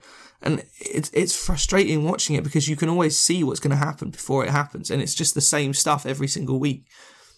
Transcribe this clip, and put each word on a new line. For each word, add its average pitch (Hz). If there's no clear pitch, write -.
And -
it's, -
it's 175
frustrating 160
watching 156
it 147
because 147
you 151
can 160
always 165
see 175
what's 131
gonna 143
happen 139
before 135
it -
happens, 143
and 135
it's -
just -
the 147
same 143
stuff 143
every 139
single 131
week. 139